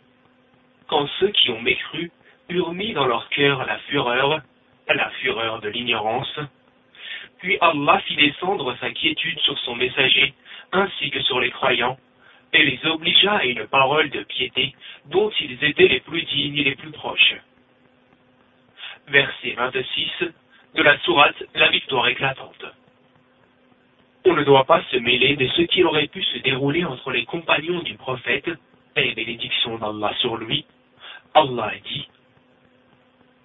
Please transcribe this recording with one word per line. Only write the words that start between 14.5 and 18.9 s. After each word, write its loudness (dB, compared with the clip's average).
dont 2
ils -6
étaient 6
les 0
plus -6
dignes -4
et 0
les 0
plus -16
proches. » 0